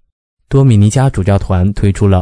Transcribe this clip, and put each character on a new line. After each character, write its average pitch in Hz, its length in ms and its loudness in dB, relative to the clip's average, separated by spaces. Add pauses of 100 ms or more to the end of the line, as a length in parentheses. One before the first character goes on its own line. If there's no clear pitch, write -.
(480)
多 139 140 0
米 127 140 2
尼 104 140 4
加 135 180 0
主 107 140 -4
教 98 160 0
团 95 340 -2
推 101 200 -2
出 101 140 -2
了 95 160 2